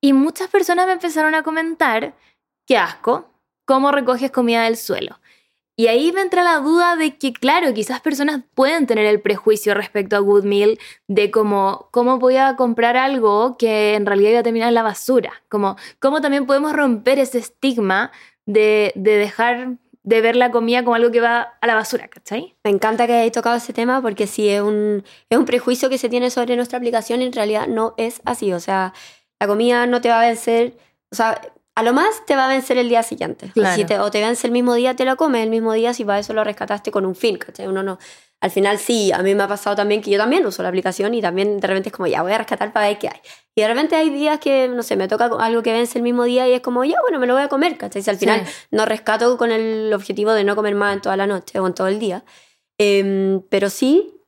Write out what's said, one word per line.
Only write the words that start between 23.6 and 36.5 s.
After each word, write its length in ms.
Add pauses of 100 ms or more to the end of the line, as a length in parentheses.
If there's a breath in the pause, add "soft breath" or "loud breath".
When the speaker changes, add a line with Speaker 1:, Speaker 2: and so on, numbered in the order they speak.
Speaker 2:
tema 300
porque 240
sí, 200
es 140
un, 420 (280 soft breath)
es 60
un 80
prejuicio 440
que 80
se 120
tiene 200
sobre 260
nuestra 220
aplicación 460
y 20
en 80
realidad 340
no 300
es 260
así. 300
O 60
sea, 340 (460 loud breath)
la 80
comida 400
no 140
te 80
va 120
a 60
vencer, 500 (340 soft breath)
o 40
sea, 260 (320)
a 80
lo 100
más 360
te 80
va 100
a 40
vencer 280
el 100
día 140
siguiente. 540
Speaker 1:
Claro. 200
Speaker 2:
Si 80
te, 160
o 120
te 100
vence 240
el 80
mismo 220
día, 200
te 100
lo 120
comes 260
el 60
mismo 240
día 220
si 100
para 140
eso 140
lo 100
rescataste 480